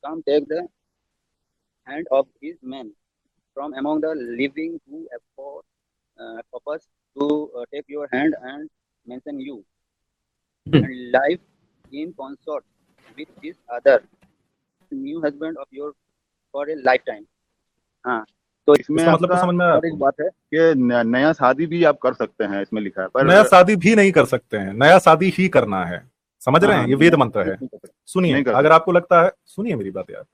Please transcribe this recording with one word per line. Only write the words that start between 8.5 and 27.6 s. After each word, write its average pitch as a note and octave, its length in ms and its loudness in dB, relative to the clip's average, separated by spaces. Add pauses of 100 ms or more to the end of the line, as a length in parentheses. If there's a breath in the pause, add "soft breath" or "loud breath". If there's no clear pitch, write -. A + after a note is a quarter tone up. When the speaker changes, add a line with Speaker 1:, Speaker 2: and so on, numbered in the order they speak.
Speaker 1:
and D3 180 -18 (360)
mention C3 420 -16
you. C3+ 100 -18 (1120)
Speaker 2:
Hmm। C#3+ 160 4
Speaker 1:
And C3 100 -8 (240)
life D3 240 -2 (600)
in E3 200 -14
consort C#3 420 -12 (540)
with D#3 140 -20 (140)
this E3 120 -16 (200)
other B2+ 200 4 (920)
new C#3+ 300 -10
husband D3+ 360 -6
of C#3 100 -16 (120)
your D3 100 -12 (640)
for C#3+ 140 -8
a D#3 160 -8
lifetime. B2 420 -2 (800)
हाँ, A#2 180 -6 (440)
तो D3 80 6
इसमें D3 220 -2
Speaker 2:
इसका E3 160 2
मतलब E3 140 0
तो F3+ 60 0
Speaker 1:
आपका F3+ 120 0
Speaker 2:
समझ F3 100 -2
में F3 100 0
आया E3 100 4
Speaker 1:
और D#3+ 100 0
एक D#3+ 80 -4
Speaker 2:
आपको? C3+ 120 -6
Speaker 1:
बात C#3 160 -2
है F3 80 -4 (240)
कि D#3+ 260 4
न-, A#2+ 280 0
नया C3+ 260 2
शादी C3+ 320 0
भी E3+ 180 -2
आप D3 140 4
कर B2+ 160 -2
सकते A2+ 300 -6
हैं, G2+ 180 -4
इसमें G#2+ 200 -6
लिखा G2 200 -10
है, F#2+ 60 -6
पर C3+ 200 0
Speaker 2:
नया F#3+ 160 8
शादी G3 320 6
भी G3 200 2
नहीं G3 160 4
कर D3+ 140 4
सकते - 320 -6
हैं, G2 160 -8
नया D3 260 6
शादी E3+ 380 4
ही F#3 120 0
करना G#2+ 360 0
है, F2 160 -10 (400)
समझ D#3 220 2
रहे G3+ 100 4
Speaker 1:
हाँ, D3+ 80 0
Speaker 2:
हैं? A#2+ 60 0
ये B2+ 60 4
Speaker 1:
हाँ, C#3 60 0
Speaker 2:
वेद E3 140 6
Speaker 1:
नहीं, D3+ 60 2
Speaker 2:
मंत्र A2+ 200 0
है। F#2+ 120 -4
Speaker 1:
नहीं B2+ 160 -10